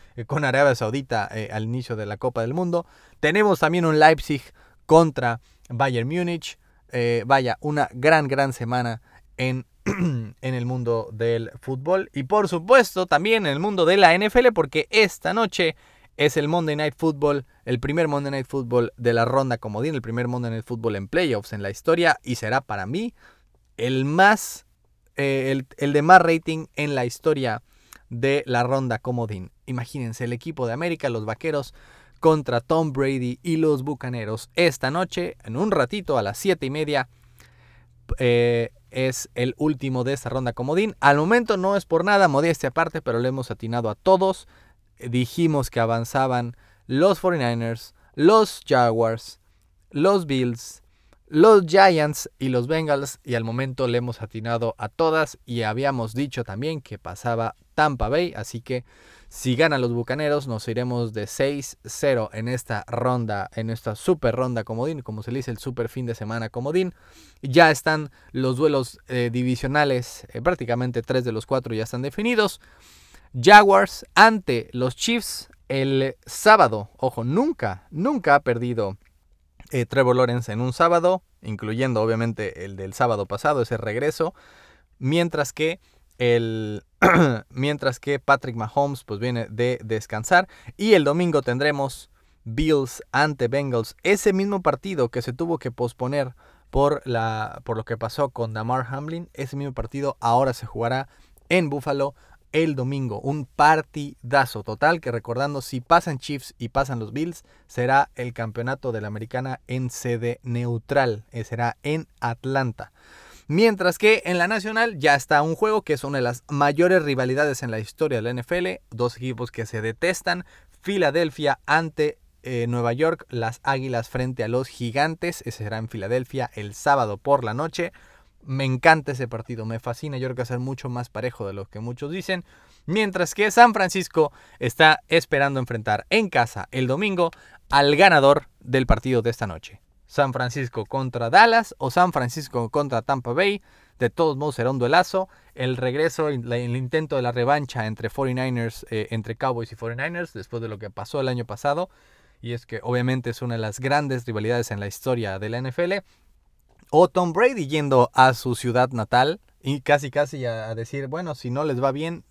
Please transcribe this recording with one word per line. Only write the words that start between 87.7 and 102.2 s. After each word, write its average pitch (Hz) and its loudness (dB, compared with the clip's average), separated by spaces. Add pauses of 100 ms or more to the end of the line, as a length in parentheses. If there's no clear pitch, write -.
que 143 -4
Patrick 131 0
Mahomes, 135 -4
pues, 104 -8
viene 120 -4
de 120 -2
descansar. 110 0 (300)
Y 214 2
el 165 4
domingo 156 0
tendremos 139 -4 (360)
Bills 139 0
ante 139 0
Bengals, 127 -4
ese 196 2
mismo 196 -2
partido 156 -2
que - -4
se 127 -8
tuvo 165 -4
que 131 -8
posponer 127 -4 (360)
por 143 2
la, 110 -4
por 117 -6
lo 113 -6
que 113 -8
pasó 117 -4
con 113 -6
Damar 120 -4
Hamlin, 156 -10
ese 135 -8
mismo 139 -6
partido 139 -6
ahora 120 2
se - -10
jugará 117 -4 (400)
en 170 2
Buffalo 139 -2 (380)